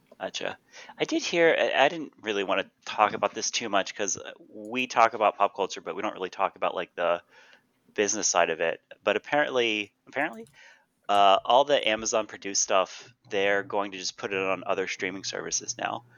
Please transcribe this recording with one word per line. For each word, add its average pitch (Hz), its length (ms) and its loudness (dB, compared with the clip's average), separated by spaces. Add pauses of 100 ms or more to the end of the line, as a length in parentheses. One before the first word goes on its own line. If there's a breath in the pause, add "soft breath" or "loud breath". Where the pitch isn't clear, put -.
(200)
Gotcha. - 380 -8 (400 loud breath)
I - 80 -2
did 311 180 -2
hear, 165 340 4
I, 123 280 4
I 151 40 4
didn't 156 320 -8
really 101 220 -2
wanna 95 260 0 (160)
talk 104 280 2
about 104 200 -2
this - 180 -6
too 120 180 -4
much 98 260 0
'cause, 98 220 -4
uh, - 220 -14
we 110 480 -8
talk 113 260 4
about 107 240 2
pop 98 180 2
culture, 95 260 -4
but 82 140 -8
we 98 60 -6
don't 107 120 -4
really 92 160 -6
talk 92 260 -4
about, 92 200 -2
like, 90 200 -8
the 85 260 0 (720 soft breath)
business 101 340 0
side 85 240 2
of 80 100 -4
it. 82 200 -2 (220)
But 104 140 2
apparently, 120 760 -2 (140)
apparently, 220 400 -6 (640 soft breath)
uh, 101 360 6
all 127 200 6
the 143 220 2
Amazon 110 400 0
produced 98 360 -4
stuff, - 500 0 (120)
they're 101 380 0
going 101 300 -4
to 92 60 -10
just 90 180 -8
put 104 160 -6
it 95 60 -2
on 95 260 -2
other 95 220 0
streaming 95 380 -6
services - 520 -6
now. 110 280 -6 (120)